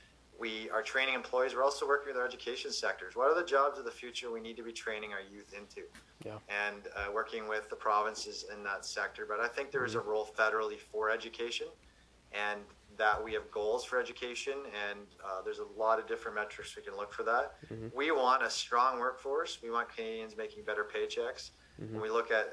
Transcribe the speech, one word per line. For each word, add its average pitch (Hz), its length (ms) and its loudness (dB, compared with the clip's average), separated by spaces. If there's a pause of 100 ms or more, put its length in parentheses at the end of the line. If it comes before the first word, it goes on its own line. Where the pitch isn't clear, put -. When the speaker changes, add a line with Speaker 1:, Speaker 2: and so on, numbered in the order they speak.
(380)
Speaker 1:
we 110 300 -4
are 110 140 2
training 131 320 2
employees. 127 400 2
We're 127 100 4
also 143 240 2
working 139 240 4
with 127 80 0
our 123 60 2
education 123 460 -4
sectors. 95 440 -2
What 131 140 6
are 165 40 6
the 175 120 2
jobs 139 320 4
of 120 80 -8
the 117 40 -2
future 120 400 -8
we 113 100 -4
need 113 180 -10
to 117 40 -10
be 113 100 -8
training 107 420 -4
our 98 80 -6 (120)
youth 101 200 -16
into? 101 300 -12 (420)
Speaker 2:
Yeah. 107 80 -6 (160)
Speaker 1:
And, 101 320 0 (120)
uh, 101 160 -2
working 110 380 -2
with 107 220 -2
the 110 60 -4
provinces 107 680 0 (100)
in 104 100 -10
that 98 200 -4
sector. 104 420 -4
But 104 140 -2
I 120 80 2
think 139 220 -4
there 131 160 2
is 110 80 -2
a 117 40 2
Speaker 2:
Mm-hmm. 104 120 -2
Speaker 1:
role 107 260 2
federally 107 420 4
for 107 320 -2
education, 113 580 -2 (640)
and 104 280 0 (360)
that 107 260 6
we 110 100 -2
have 107 200 -2
goals 110 320 2
for 127 160 2
education, 123 540 -4 (340)
and, 101 120 -6 (240)
uh, 95 200 -4
there's 104 160 -4
a 104 60 -4 (140)
lot 110 200 6
of - 80 -8
different 113 280 -4
metrics - 380 -4
we 107 80 -12
can 98 140 -8
look 101 160 -4
for 113 100 -4
that. 117 320 2 (180)
Speaker 2:
Mm-hmm. 113 240 -8
Speaker 1:
We 139 140 2
want 131 320 6
a 113 80 2
strong 123 480 4
workforce. 135 640 -2
We 117 80 -6
want 117 240 2
Canadians 110 420 -6
making 107 280 -6
better 104 200 0
paychecks. 110 680 -2 (300)
Speaker 2:
Mm-hmm. 110 140 -8
Speaker 1:
When 107 80 -2
we 107 80 -2
look 117 220 2
at 107 200 4